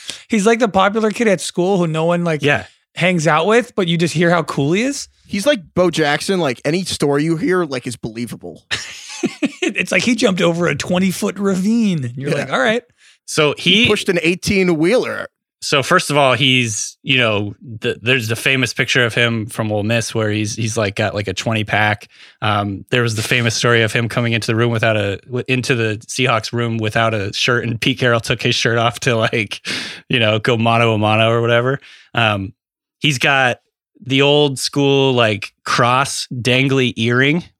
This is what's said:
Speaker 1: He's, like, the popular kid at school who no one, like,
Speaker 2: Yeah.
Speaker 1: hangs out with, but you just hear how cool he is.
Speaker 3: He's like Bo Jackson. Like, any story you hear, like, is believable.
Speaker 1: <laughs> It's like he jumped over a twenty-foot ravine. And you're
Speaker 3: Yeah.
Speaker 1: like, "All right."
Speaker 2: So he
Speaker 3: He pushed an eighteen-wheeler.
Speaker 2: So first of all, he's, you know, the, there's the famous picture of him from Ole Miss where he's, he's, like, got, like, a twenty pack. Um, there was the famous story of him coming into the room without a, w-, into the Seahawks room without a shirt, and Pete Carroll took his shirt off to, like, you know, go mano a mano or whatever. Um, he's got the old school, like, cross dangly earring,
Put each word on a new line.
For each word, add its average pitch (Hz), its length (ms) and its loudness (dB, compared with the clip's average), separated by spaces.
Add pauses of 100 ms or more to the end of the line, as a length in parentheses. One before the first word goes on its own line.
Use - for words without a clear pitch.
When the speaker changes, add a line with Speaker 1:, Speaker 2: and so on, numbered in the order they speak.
(280)
Speaker 1:
He's, 208 180 2
like, 226 140 4
the 240 80 2
popular 202 420 2
kid 220 180 -2
at 190 140 2
school 185 380 0
who 175 80 2
no 160 180 -2
one, 175 180 0
like, 156 200 -2
Speaker 2:
Yeah. 139 220 2 (280)
Speaker 1:
hangs 175 320 0
out 160 220 2
with, 233 260 2
but 190 140 -2
you 170 100 0
just 165 160 0
hear 170 160 2
how 170 140 2
cool 147 300 -2
he 214 100 0
is. 277 240 -6 (180)
Speaker 3:
He's 196 220 -6
like 277 140 4 (120)
Bo 180 160 2
Jackson. 156 500 0
Like, 135 240 -2
any 170 200 0
story 147 400 0
you 165 140 0
hear, 180 280 0
like, 131 220 -6
is 117 80 -8
believable. 113 760 -12
Speaker 1:
<laughs> - 40 -6 (880)
It's 190 280 -2
like 185 120 0
he 240 120 0
jumped 190 260 0
over 170 260 0
a 143 80 0
twenty-foot 185 640 -2
ravine. 196 680 0
And 120 140 -8
you're 139 140 -4
Speaker 3:
Yeah. 143 60 0
Speaker 1:
like, 135 140 -6
"All 202 80 -2
right." 240 240 0 (420)
Speaker 2:
So 147 320 0
he 196 260 2
Speaker 3:
He 240 40 4
pushed 208 220 0
an 175 120 2
eighteen-wheeler. 170 1040 0 (340)
Speaker 2:
So 139 220 0
first 175 260 2
of 147 80 0
all, 135 160 4
he's, 123 720 0
you 131 160 0
know, 104 420 0
the, 117 400 -6
there's 117 280 0
the 117 60 -2
famous 131 380 0
picture 127 320 2
of 113 80 -2
him 117 320 0
from 110 260 -6
Ole 104 120 0
Miss 113 320 -2
where 107 160 0
he's, 107 240 -2
he's, 110 200 -4
like, 104 200 -2
got, 107 180 -2
like, 101 140 -4
a 92 80 -4
twenty 110 280 -2
pack. 107 440 0 (340)
Um, 104 480 -2
there 123 140 2
was 117 100 -2
the 107 80 -4
famous 117 340 0
story 117 280 2
of 110 100 -2
him 117 160 -2
coming 117 240 -2
into 113 140 -4
the 113 80 0
room 120 160 0
without 110 260 0
a, 101 280 -2
w-, 123 220 -6
into 127 280 0
the 110 320 -2
Seahawks 123 440 -2
room 117 280 -2
without 110 340 0
a 101 200 -4
shirt, 120 300 0
and 120 160 -4
Pete 131 200 -2
Carroll 117 220 2
took 123 200 -4
his 123 140 0
shirt 117 240 0
off 117 220 0
to, 123 140 0
like, 113 460 -2 (480)
you 131 80 2
know, 110 220 2
go 117 180 2
mano 117 380 2
a - 20 0
mano 107 320 2
or 117 120 2
whatever. 120 380 0 (360)
Um, 104 380 -2 (440)
he's 143 220 0
got 135 420 2 (420)
the 135 200 2
old 143 340 4
school, 139 560 2
like, 107 400 0 (100)
cross 127 680 0
dangly 127 640 2
earring, 127 460 2 (160)